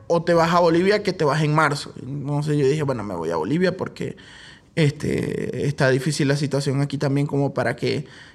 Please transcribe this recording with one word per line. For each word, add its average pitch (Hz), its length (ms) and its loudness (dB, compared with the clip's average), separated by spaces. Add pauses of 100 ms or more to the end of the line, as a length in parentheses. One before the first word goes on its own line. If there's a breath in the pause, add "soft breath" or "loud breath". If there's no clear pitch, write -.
o 170 160 2
te 170 120 2
vas 165 200 4
a 175 60 6
Bolivia, 180 420 4
que 185 100 -2
te 175 120 -2
vas 147 180 2
en 151 100 2
marzo. 147 480 0
Entonces 147 560 -4
yo 139 120 4
dije, 151 160 0
"Bueno, 127 180 -2
me 101 140 -8
voy 82 140 -4
a 82 60 -2
Bolivia 170 400 0
porque, - 400 -8 (600 loud breath)
este, - 880 0
está 143 240 2
difícil 139 380 0
la 143 80 2
situación 139 440 -2
aquí 143 180 -2
también 143 280 0
como 139 280 -2
para 123 200 -2
que, 127 320 -4 (280 loud breath)